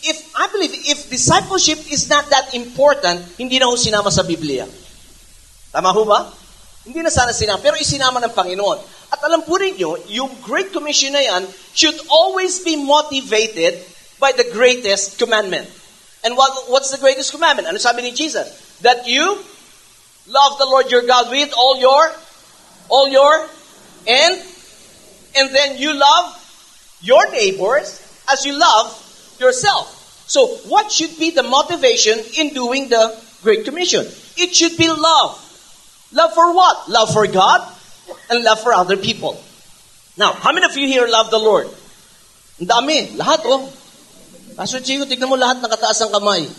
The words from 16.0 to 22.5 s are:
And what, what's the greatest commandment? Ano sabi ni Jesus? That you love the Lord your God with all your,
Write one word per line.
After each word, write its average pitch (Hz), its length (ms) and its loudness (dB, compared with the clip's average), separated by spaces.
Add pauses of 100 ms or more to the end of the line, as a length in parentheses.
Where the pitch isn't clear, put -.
And 233 100 -2
what, 262 380 0
what's 269 180 0
the 269 80 -8
greatest 269 320 2
commandment? 285 380 0
Ano 180 80 -6
sabi 240 260 0
ni 247 140 -8
Jesus? 254 640 -8
That 240 240 2
you 311 340 0 (880)
love 269 320 2
the 269 80 0
Lord 262 240 2
your 247 120 4
God 240 280 2
with 277 260 -2
all 254 220 4
your, 277 340 4 (760)